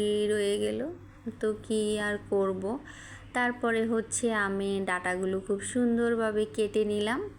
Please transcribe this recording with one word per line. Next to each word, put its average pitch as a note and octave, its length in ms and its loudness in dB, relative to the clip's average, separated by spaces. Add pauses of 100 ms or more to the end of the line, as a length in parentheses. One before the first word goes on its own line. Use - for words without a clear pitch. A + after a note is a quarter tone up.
(320)
রয়ে G#3 320 2
গেল, G#3+ 160 -2 (600)
তো A3 80 0 (160)
কী A3 180 0 (260)
আর G#3 80 0 (140)
করব। F#3+ 340 2 (680)
তারপরে A#3+ 520 2
হচ্ছে A3+ 480 0
আমি G3 360 0 (160)
ডাঁটাগুলো F#3 640 0
খুব G3+ 140 0
সুন্দরভাবে A#3 840 2 (100)
কেটে G#3+ 300 2
নিলাম। G#3 360 0 (180)